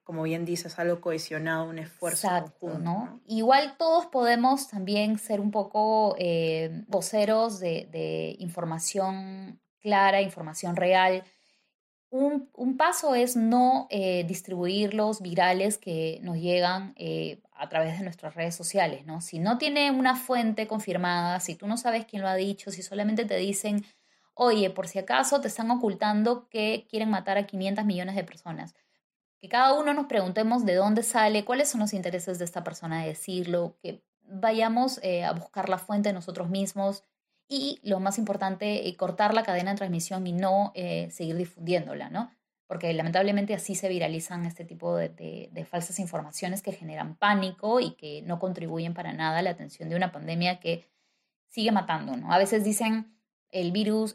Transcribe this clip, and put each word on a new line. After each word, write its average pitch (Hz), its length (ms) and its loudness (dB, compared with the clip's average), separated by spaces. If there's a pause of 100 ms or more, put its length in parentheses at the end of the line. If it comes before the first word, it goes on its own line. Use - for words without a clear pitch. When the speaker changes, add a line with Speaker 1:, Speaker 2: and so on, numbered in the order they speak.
Speaker 1:
como 160 200 -6
bien 165 220 -2
dices, 170 340 -6
algo 175 220 0
cohesionado, 160 680 -4
un 165 100 -8
esfuerzo 170 480 -4
Speaker 2:
Exacto, 175 320 -2
Speaker 1:
conjunto, 170 240 -6
Speaker 2:
¿no? 190 220 -2
Speaker 1:
¿no? - 200 -16
Speaker 2:
Igual 262 520 4
todos 330 300 4
podemos 247 600 4
también 208 500 0
ser 208 220 -2
un 208 120 0
poco, 214 680 4
eh, 165 680 0
voceros 214 720 2
de, 170 320 -4
de 160 480 -4
información 190 1200 -6 (180)
clara, 196 420 6
información 175 540 -4
real. 185 480 4 (880)
Un, 277 440 0
un 254 240 -2
paso 311 380 2
es 247 200 2
no, 247 540 4
eh, 185 360 0
distribuir 185 680 -2
los 214 280 0
virales 185 560 2
que 160 440 -4
nos 175 160 -4
llegan, 180 580 2
eh, 160 460 -6 (180)
a 151 80 -6
través 160 300 -2
de 196 80 -8
nuestras 165 300 -12
redes 170 200 -6
sociales, 165 500 -2
¿no? 160 140 -10
Si 165 200 -8
no 220 180 2
tiene 285 340 2
una 254 240 4
fuente 220 520 0
confirmada, 175 720 0
si 165 160 -6
tú 202 120 -12
no 220 80 0
sabes 233 300 -2
quién 196 160 -8
lo 190 80 -2
ha 190 60 2
dicho, 196 360 -2
si 185 100 -12
solamente 214 440 -2
te 196 100 -2
dicen, 202 480 -2 (520)
"Oye, 220 340 4
por 185 180 -6
si 196 120 -6
acaso 262 420 2
te 277 60 -2
están 226 240 -2
ocultando 220 760 2
que 220 420 -2
quieren 220 200 -2
matar 196 280 0
a 202 100 0
quinientos 196 360 -2
millones 185 320 0
de 185 80 -2
personas". 165 500 -14 (680)
Que 190 80 -18
cada 262 240 6
uno 294 200 2
nos 285 120 -2
preguntemos 220 600 2
de 180 100 4
dónde 214 280 4
sale, 214 400 4
cuáles 262 260 2
son 220 120 -2
los 214 120 -2
intereses 180 460 -4
de 180 60 -6
esta 170 180 -8
persona 165 380 -6
de 160 80 -4
decirlo, 175 720 -4
que - 200 -12 (200)
vayamos, 220 840 0
eh, 175 220 0
a 160 80 0
buscar 185 340 -6
la 185 120 0
fuente 208 340 0
nosotros 175 360 -6
mismos 196 540 -2 (460)
y, 277 320 -4
lo 190 180 0
más 196 200 -2
importante, 202 680 -2
eh, 175 100 -6
cortar 196 360 2
la 226 100 4
cadena 180 280 0
de 202 60 -2
transmisión 185 500 -4
y 170 60 -2
no, 196 420 2
eh, 170 360 -4
seguir 165 260 -4
difundiéndola, 165 720 -4
¿no? 208 200 -6 (380)
Porque 170 240 -2
lamentablemente 196 640 2
así 190 220 -6
se 190 120 -2
viralizan 170 580 -4
este 165 200 -8
tipo 170 320 -4
de, 82 100 0
de, - 460 -14
de 160 100 -10
falsas 175 360 -6
informaciones 175 600 -6
que 190 120 -8
generan 160 420 -10
pánico 202 640 2
y 220 120 0
que 151 320 -12
no 170 160 -4
contribuyen 170 540 -4
para 175 200 -8
nada 160 240 -2
a 175 40 2
la 185 100 0
atención 160 360 -12
de 165 80 -4
una 180 160 0
pandemia 170 480 -2
que 165 300 -6 (580)
sigue 220 240 0
matando, 156 460 0
¿no? 143 160 -2
A 180 40 8
veces 202 280 4
dicen, 220 520 0 (320)
"El 175 220 -2
virus, 214 440 0